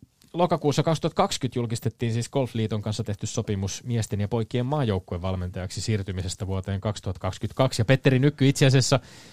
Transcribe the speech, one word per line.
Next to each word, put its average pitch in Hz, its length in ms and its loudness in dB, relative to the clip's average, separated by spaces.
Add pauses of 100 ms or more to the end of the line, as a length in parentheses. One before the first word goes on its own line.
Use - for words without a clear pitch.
(320)
lokakuussa 165 500 2
kaksituhatta 165 340 0
kaksikymmentä - 420 0
julkistettiin 117 540 -2
siis 117 160 -2
Golfliiton 113 540 -2
kanssa 107 220 -4
tehty 104 220 -4
sopimus 98 580 -4
miesten 110 360 -2
ja 101 80 0
poikien 120 380 -2
maajoukkuevalmentajaksi 92 1120 -2
siirtymisestä 95 640 -4
vuoteen 95 340 -4
kaksituhatta - 400 -4
kaksikymmentäkaksi. 117 600 -2
Ja 107 40 2
Petteri 131 340 4
Nykky, 139 300 4
itse 139 180 4
asiassa, 131 340 6 (320)